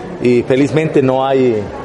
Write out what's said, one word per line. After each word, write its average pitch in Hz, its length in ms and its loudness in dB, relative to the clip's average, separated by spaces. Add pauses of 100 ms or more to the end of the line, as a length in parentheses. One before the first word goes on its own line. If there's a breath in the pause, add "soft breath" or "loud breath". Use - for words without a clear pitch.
(220 loud breath)
y 123 220 2
felizmente 143 580 0
no 131 240 0
hay 127 340 2 (240)